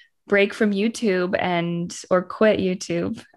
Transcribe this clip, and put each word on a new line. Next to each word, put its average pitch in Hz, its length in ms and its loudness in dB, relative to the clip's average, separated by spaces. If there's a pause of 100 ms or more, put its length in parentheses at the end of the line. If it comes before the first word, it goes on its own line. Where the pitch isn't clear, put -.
(280)
break 202 260 4
from 214 160 2
YouTube 196 680 0
and, 170 560 -2 (180)
or 180 120 2
quit 214 380 2
YouTube. 185 600 -4 (160)